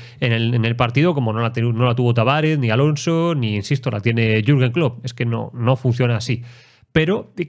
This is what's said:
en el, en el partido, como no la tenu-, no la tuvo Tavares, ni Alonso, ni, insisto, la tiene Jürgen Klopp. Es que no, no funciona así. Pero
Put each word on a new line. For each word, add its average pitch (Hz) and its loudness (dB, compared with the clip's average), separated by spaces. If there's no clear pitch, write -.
en 120 0
el, 113 0
en 113 0
el 117 -2
partido, 123 2
como 123 -2
no 110 -2
la 117 -2
tenu-, 120 -2
no 120 0
la 120 2
tuvo 120 2
Tavares, 147 2
ni 123 0
Alonso, 156 0
ni, 113 -2
insisto, 120 -4
la 107 -4
tiene 113 2
Jürgen 127 2
Klopp. 123 -2
Es 120 -8
que 123 -6
no, 117 -4
no 120 0
funciona 120 0
así. 120 -4
Pero 165 0